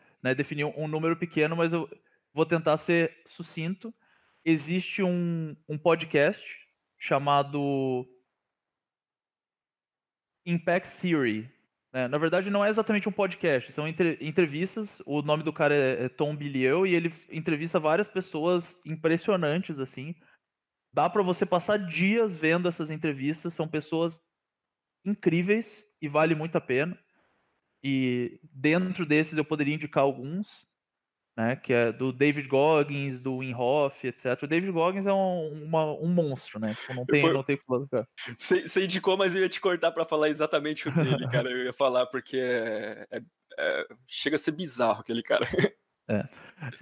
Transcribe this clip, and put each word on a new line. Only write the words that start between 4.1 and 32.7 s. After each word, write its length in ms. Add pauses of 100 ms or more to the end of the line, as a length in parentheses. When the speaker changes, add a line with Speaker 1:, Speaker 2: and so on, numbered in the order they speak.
Speaker 1:
Existe 600
um, 520 (120)
um 100
podcast 680 (520)
chamado 1120 (2500)
Impact 560
Theory, 500 (420)
né? 140
Na 100
verdade, 320
não 140
é 60
exatamente 400
um 20
podcast, 640
são 140
entre-, 340
entrevistas. 840
O 160
nome 220
do 80
cara 240
é, 300
é 40
Tom 260
Billieu 500
e 100
ele 180 (160)
entrevista 500
várias 280
pessoas 800
impressionantes, 920
assim. 360 (800)
Dá 160
pra 120
você 240
passar 320
dias 580
vendo 340
essas 200
entrevistas, 640
são 140
pessoas 540 (840)
incríveis 800 (160)
e 60
vale 280
muito 220
a 40
pena. 360 (840)
E 600
dentro 600
desses 320
eu 60
poderia 320
indicar 280
alguns, 600 (720)
né, 200
que 160
é 180
do 220
David 340
Goggins, 720